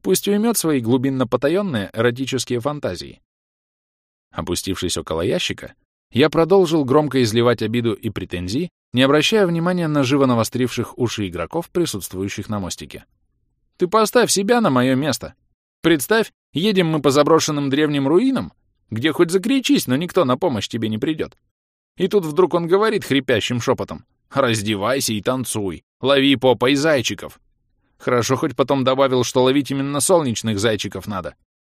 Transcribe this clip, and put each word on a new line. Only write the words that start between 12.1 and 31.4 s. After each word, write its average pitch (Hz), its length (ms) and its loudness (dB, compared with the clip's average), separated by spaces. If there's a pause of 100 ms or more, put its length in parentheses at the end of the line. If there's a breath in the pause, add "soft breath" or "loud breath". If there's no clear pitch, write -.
на 104 100 -4
мостике. 80 460 -12 (720)
«Ты 180 100 -2
поставь 214 440 2
себя 208 300 2
на 202 80 2
мое 131 260 2
место. 131 380 -4 (480)
Представь, 170 500 2 (220)
едем 185 340 2
мы 156 140 0
по 143 80 2
заброшенным 147 600 2
древним 143 360 0
руинам, 185 460 0 (380)
где 123 200 -2
хоть 170 200 2
закричись, 233 560 0
но 123 80 0
никто 170 280 0
на 127 140 0
помощь 123 300 -2
тебе 113 200 -4
не 110 120 -4
придет. 151 360 -6 (640)
И 185 100 0
тут 190 180 2
вдруг 156 280 2
он 170 140 0
говорит 202 360 2
хрипящим 123 560 0
шепотом: 101 460 -4 (240)
'Раздевайся 113 840 0
и 104 80 -4
танцуй, 110 600 -4 (160)
лови 139 360 2
попой 127 400 2
зайчиков.' 135 640 -2 (580)
Хорошо 127 380 0
хоть 127 200 -2
потом 135 280 0
добавил, 131 400 2
что 127 200 2
ловить 131 280 2
именно 139 280 -4
солнечных 120 600 0
зайчиков 104 480 -4
надо. 92 280 -8 (340)